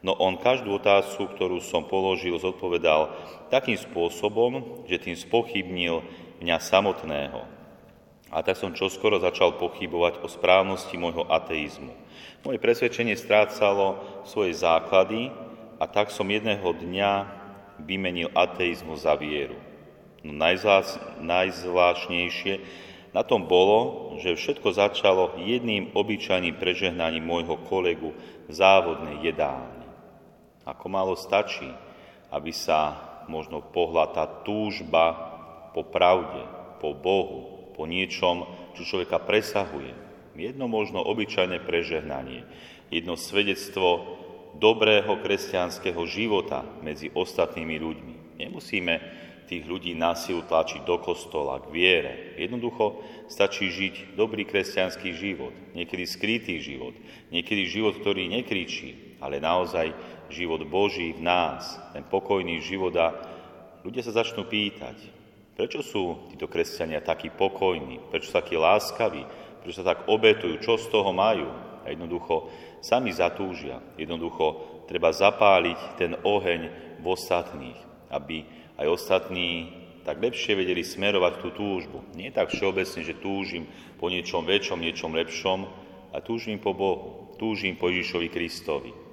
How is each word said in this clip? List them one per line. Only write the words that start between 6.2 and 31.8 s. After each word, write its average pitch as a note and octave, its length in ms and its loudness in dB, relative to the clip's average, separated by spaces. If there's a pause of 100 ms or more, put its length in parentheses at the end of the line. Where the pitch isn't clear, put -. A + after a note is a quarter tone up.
mňa E2+ 160 2
samotného. D#2 880 0 (880)
A D#2+ 80 0
tak F#2+ 160 0
som F#2 160 -4
čoskoro F#2+ 480 2
začal F2+ 400 4
pochybovať E2+ 640 0
o - 20 -10
správnosti F#2 680 4
môjho E2 320 -2
ateizmu. D#2 640 -2 (480)
Moje C3 160 -4
presvedčenie A#2 560 2
strácalo G2+ 880 4 (240)
svoje F2+ 320 0
základy F#2+ 720 4 (480)
a D#2+ 80 0
tak G#2 240 0
som - 220 -4
jedného G2+ 400 0
dňa F2+ 400 0 (720)
vymenil F2+ 500 -2
ateizmus E2+ 680 0
za D2+ 160 4
vieru. D2 400 -6 (640)
No D2+ 140 -12
najzvláš-, F#2+ 840 4
najzvláštnejšie F2+ 1300 2 (580)
na F#2 160 0
tom G#2 220 4
bolo, G#2 720 6
že F2 140 2
všetko - 340 0
začalo F#2+ 680 4
jedným A2 500 0
obyčajným F#2+ 640 0
prežehnaním E2+ 720 0
môjho E2 400 0
kolegu E2+ 480 -2 (320)
v D2 60 -14
závodnej E2 720 6
jedálni. C#2 560 -4 (760)
Ako - 320 -12
málo F#2+ 240 2
stačí, - 500 0 (640)